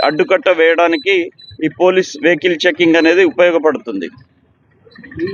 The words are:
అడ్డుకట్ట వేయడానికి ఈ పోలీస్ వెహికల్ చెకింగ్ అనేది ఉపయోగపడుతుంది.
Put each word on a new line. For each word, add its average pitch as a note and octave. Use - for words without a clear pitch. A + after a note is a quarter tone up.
అడ్డుకట్ట F3
వేయడానికి E3+
ఈ D#3+
పోలీస్ F#3
వెహికల్ E3+
చెకింగ్ E3
అనేది E3+
ఉపయోగపడుతుంది. D3